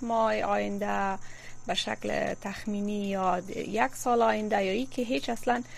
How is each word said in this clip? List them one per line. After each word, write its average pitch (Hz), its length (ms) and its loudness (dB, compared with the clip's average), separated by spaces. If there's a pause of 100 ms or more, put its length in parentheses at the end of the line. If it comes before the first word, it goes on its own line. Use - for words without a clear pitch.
ماه 220 400 2
آینده 202 760 0 (480)
به - 80 0
شکل - 600 0
تخمینی 202 760 -4
یا 185 320 2
د-، 185 160 -8
یک 220 380 0
سال 240 280 4
آینده 214 420 4
یا 190 80 0
ای 247 140 0
که - 160 -4
هیچ 269 260 -2
اصلاً 240 340 0 (160)